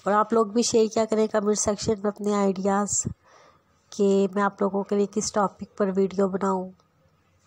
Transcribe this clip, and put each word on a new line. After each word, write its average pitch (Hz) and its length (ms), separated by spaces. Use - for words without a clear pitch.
और 190 80
आप 214 200
लोग 226 200
भी 233 100
शेयर 220 240
किया 226 180
करें 220 240
कमेंट 208 280
सेक्शन 214 380
में 202 140
अपने 202 240
आइडियाज़ 196 680
कि 196 440
मैं 202 80
आप 202 180
लोगों 196 220
के 202 120
लिए 202 100
किस 202 280
टॉपिक 202 360
पर 202 120
वीडियो 190 380
बनाऊं 190 400